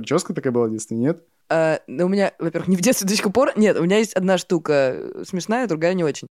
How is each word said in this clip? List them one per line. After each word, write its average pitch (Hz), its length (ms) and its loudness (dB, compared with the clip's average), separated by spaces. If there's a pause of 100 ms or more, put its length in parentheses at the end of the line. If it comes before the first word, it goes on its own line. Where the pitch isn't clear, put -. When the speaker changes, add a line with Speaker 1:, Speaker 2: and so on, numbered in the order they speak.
Speaker 1:
прическа 151 340 -2
такая 135 180 -2
была 120 140 2
в 110 40 -2
детстве, 110 260 -8
нет? 147 260 -2 (280)
Speaker 2:
Э, 160 360 2
ну, 160 200 -2
у - 20 0
меня, 196 300 0
во-первых, 165 300 -4
не 185 80 2
в 175 40 -2
детстве 208 260 2
до 196 80 0
сих 208 180 0
пор. 269 240 4
Нет, 208 220 4
у 160 60 2
меня 196 140 4
есть 220 160 0
одна 185 240 2
штука, 160 340 -2 (220)
э, - 340 -10
смешная, 220 380 -2
другая 165 280 0
не 175 100 0
очень. 139 320 -4